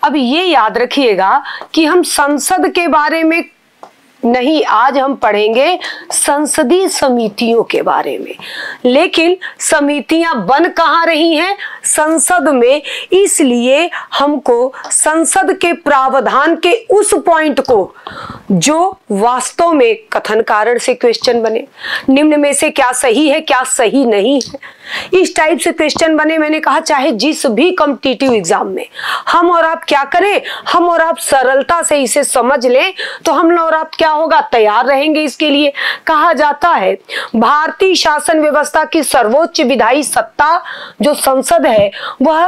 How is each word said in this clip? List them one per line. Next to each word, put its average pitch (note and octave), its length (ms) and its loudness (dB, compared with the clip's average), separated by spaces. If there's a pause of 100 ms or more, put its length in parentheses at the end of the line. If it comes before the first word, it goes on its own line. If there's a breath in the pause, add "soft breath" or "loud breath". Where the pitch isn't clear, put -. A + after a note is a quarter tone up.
अब C#4+ 120 -2
ये C#4+ 300 0
याद A3+ 320 0
रखिएगा A#3 640 0 (320 loud breath)
कि D#4+ 120 2
हम F4 200 2
संसद D4 640 -2
के F4 180 -2
बारे D#4 340 0
में D#4+ 200 0 (800)
नहीं, B3+ 420 2
आज B3 320 2
हम C4+ 180 0
पढ़ेंगे A3+ 640 2 (360 loud breath)
संसदीय D4+ 760 0
समितियों A#3 760 0
के - 180 -2
बारे D3 360 -2
में। - 160 -12 (520 loud breath)
लेकिन E4 520 2 (240 loud breath)
समितियां D#4 720 0 (140)
बन D4+ 220 2
कहाँ E4 360 0
रही E4 300 2
हैं? F#4 200 -2 (300 loud breath)
संसद D#4+ 640 0
में। C4 320 2 (320 loud breath)
इसलिए C#4+ 760 2 (240 loud breath)
हमको C4 600 0 (120)
संसद D#4+ 680 0
के F4 220 0
प्रावधान C4+ 800 0
के F4 160 0 (180)
उस G#4 220 2 (120)
point D#4 360 2
को G3+ 320 0 (580 loud breath)
जो D#4+ 460 0 (140)
वास्तव B3 600 0
में A#3+ 240 2 (180)
कथन G#3+ 280 -2
कारण A3 360 0
से B3 180 -2
question A#3+ 460 0
बने, A3+ 240 -4 (440 loud breath)
निम्न D4 300 4
में C#4+ 140 0
से D4+ 180 0
क्या B3+ 220 0
सही B3+ 360 0
है, D4+ 120 0
क्या C4 240 0
सही B3+ 400 0
नहीं A3+ 380 0
है, - 160 -14 (540 loud breath)
इस F#4 220 2
type D#4+ 240 0
से F4 120 -2
क्वेश्चन D#4+ 460 0
बने। D#4 200 0
मैंने D#4 220 0
कहा D4+ 220 0
चाहे D4+ 320 0
जिस C4 340 -2
भी B3+ 260 2
competitive C4+ 600 0
exam G3 340 0
में F#3 180 -8 (420 loud breath)
हम F4 240 2
और E4 140 2
आप D#4+ 200 -4
क्या C#4 200 0
करें, F4 360 0 (240 loud breath)
हम F4 240 2
और E4 120 2
आप E4 180 0
सरलता C4+ 640 0
से D4+ 160 0
इसे C4+ 260 0
समझ B3+ 400 0
लें C#4+ 280 2 (320 loud breath)
तो E4 60 0
हम E4 280 2
और D#4+ 140 0
आप D#4+ 200 -4
क्या D#4+ 160 0
होगा, D#4 340 2
तैयार A3+ 420 2
रहेंगे D4 380 0
इसके D4+ 260 -2
लिए। C#4+ 220 2 (360 loud breath)
कहा D#4+ 260 2
जाता D4 360 0
है G3+ 240 0 (420 loud breath)
भारतीय D4+ 600 2
शासन D#4 440 0
व्यवस्था D4+ 460 0
की D#4 180 -2
सर्वोच्च C#4+ 580 0
विधायी A#3+ 420 2
सत्ता D4 580 0 (380 loud breath)
जो C#4 160 2
संसद C4+ 500 0
है G#3 260 2 (300 loud breath)
वह D#4+ 260 2